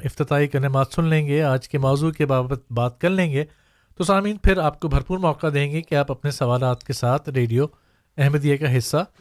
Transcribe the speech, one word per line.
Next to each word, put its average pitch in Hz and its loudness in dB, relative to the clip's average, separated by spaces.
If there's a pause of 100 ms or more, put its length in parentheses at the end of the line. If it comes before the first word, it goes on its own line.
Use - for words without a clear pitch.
افتتاحی 147 0
کلمات 135 0
سن 165 0
لیں 156 2
گے، 147 0
آج 131 0
کے 147 -4
موضوع 139 0
کے 151 -2
بابت 127 -2
بات 120 -2
کر 175 2
لیں 180 0
گے، 143 -2 (520)
تو 180 -4
سامعین، 196 0
پھر 190 4
آپ 156 -2
کو 165 -4
بھرپور 143 -2
موقع 165 0
دیں 143 0
گے 160 -4
کہ - -4
آپ 143 0
اپنے 143 -6
سوالات 123 0
کے - -6
ساتھ 127 -2
ریڈیو 127 0 (520)
احمدیہ 143 2
کا 135 0
حصہ 120 -2 (240)